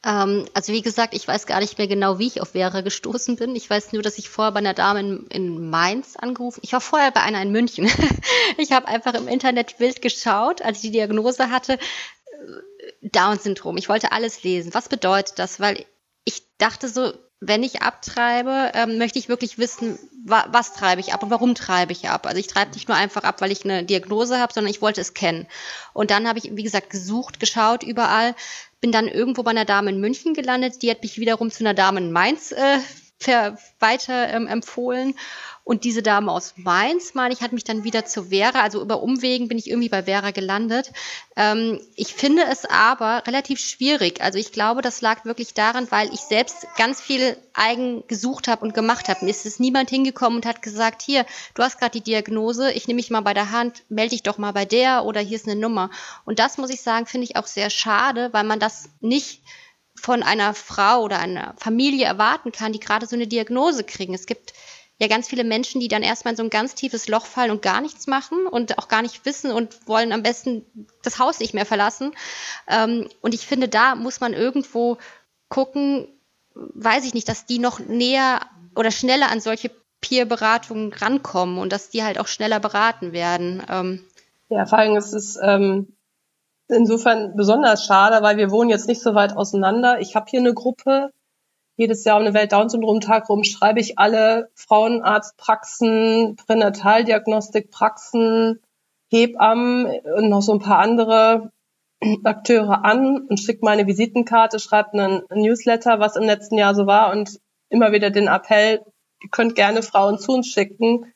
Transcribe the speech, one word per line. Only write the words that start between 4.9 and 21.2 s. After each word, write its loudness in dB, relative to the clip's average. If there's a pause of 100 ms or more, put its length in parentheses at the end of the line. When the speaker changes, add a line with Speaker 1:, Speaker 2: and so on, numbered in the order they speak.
Speaker 1:
in, -6
in -6
Mainz -2
angerufen, -8
ich -8
war 0
vorher 2
bei 2
einer -2
in -2
München. 0
<laughs> -2 (580)
Ich -2
habe 4
einfach -4
im -4
Internet -2
wild 0
geschaut, 0
als -4
ich -12
die -8
Diagnose 0
hatte, -2
äh, 0 (1200)
Down-Syndrom. -2
Ich -10
wollte 0
alles -4
lesen. -4
Was -4
bedeutet -2
das? -6
Weil -2 (400)
ich -8 (160)
dachte -2
so, -2 (280)
wenn 0
ich -6
abtreibe, -2
ähm, -2
möchte -2
ich -10
wirklich -4
wissen, -4 (260)
wa-, 2
was 2
treibe 0
ich -6
ab -4